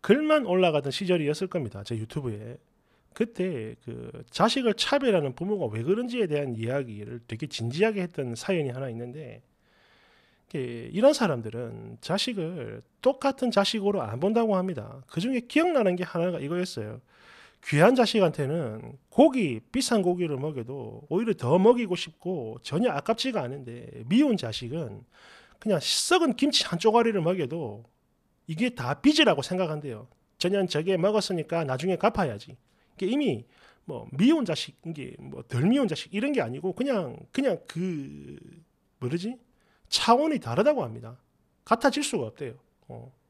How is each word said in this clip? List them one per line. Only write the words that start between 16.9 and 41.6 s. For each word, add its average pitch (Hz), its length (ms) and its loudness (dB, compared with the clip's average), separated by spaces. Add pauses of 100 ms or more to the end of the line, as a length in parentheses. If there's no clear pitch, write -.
귀한 180 300 8
자식한테는 147 1000 0 (120)
고기, 226 500 4 (140)
비싼 233 280 2
고기를 175 360 0
먹여도 127 720 -8
오히려 214 240 0
더 151 260 2
먹이고 220 380 4
싶고 151 680 -8
전혀 190 280 0
아깝지가 175 500 -2
않은데 120 680 -10
미운 233 300 4
자식은 117 680 -8 (560)
그냥 196 220 0
썩은 - 560 2
김치 - 280 2
한 170 140 -4
쪼가리를 226 420 4
먹여도 151 640 -2 (640)
이게 175 260 0
다 135 220 -4
빚이라고 277 480 6
생각한대요. 151 640 -4 (320)
"저년 190 280 2
저게 175 300 0
먹었으니까 175 680 0
나중에 143 340 0
갚아야지." 185 600 -2 (380)
이게 190 100 -6
이미 208 400 0 (400)
뭐 120 260 -10
미운 247 320 4
자식, - 320 -4 (100)
이게 147 340 -10
뭐 139 240 -14
덜 123 240 -2
미운 254 200 4
자식 - 260 -6
이런 262 200 -2
게 233 80 0
아니고 143 320 -4
그냥, 202 420 -2 (160)
그냥 262 360 0
그 147 720 -6 (600)
뭐지? 175 380 -4 (500)
차원이 269 520 4
다르다고 202 440 2
합니다. 113 340 -10 (460)